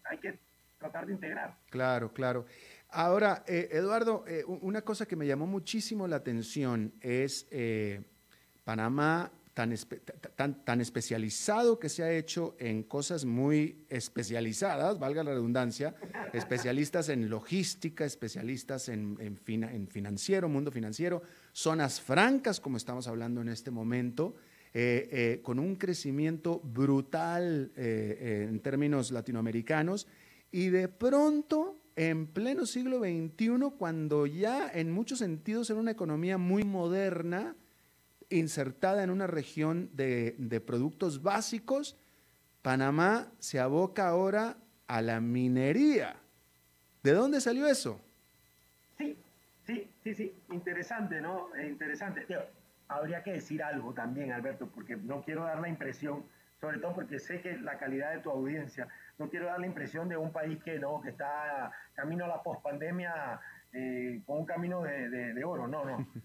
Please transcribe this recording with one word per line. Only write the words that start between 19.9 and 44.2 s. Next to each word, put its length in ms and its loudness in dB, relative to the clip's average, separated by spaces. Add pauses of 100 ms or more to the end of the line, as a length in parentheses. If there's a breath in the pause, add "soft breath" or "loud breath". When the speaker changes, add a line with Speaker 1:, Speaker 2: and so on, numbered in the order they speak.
Speaker 2:
mundo 240 0
financiero, 500 -2 (300 loud breath)
zonas 480 2
francas, 600 4
como 160 -2
estamos 300 -6
hablando 340 -2
en 80 -2
este 220 -6
momento, 640 0 (380 loud breath)
eh, 380 4
eh, 320 2
con 160 0
un 160 0
crecimiento 880 0
brutal, 1120 2
eh, 440 0
eh, 280 0
en 140 -2
términos 500 2
latinoamericanos, 960 0 (440 loud breath)
y 180 2
de 180 6
pronto, 880 4 (180)
en 320 2
pleno 380 0
siglo 360 0
veintiuno, 680 2
cuando 560 2
ya 440 0
en 200 0
muchos 280 0
sentidos 520 0
era 80 0
una 120 2
economía 460 0
muy 260 4
moderna, 920 0 (800 soft breath)
insertada 680 2
en 60 2
una 180 2
región 640 0
de, 460 2
de 240 0
productos 600 0
básicos, 760 0 (640 soft breath)
Panamá 640 4 (120)
se 200 -2
aboca 480 4
ahora 480 2 (320)